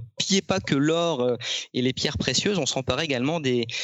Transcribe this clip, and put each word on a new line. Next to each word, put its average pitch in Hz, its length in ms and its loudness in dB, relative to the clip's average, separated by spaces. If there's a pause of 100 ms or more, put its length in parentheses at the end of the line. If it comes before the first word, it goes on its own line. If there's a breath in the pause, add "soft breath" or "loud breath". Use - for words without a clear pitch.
(200)
pillait 190 240 2
pas 190 160 0
que - 160 -2
l'or, 156 460 2
euh, 123 140 2 (380 loud breath)
et 127 80 0
les 127 100 2
pierres - 280 -2
précieuses, 190 400 0
on 131 80 0
s'emparait 135 380 -2
également 139 340 0
des, 123 260 2 (180 loud breath)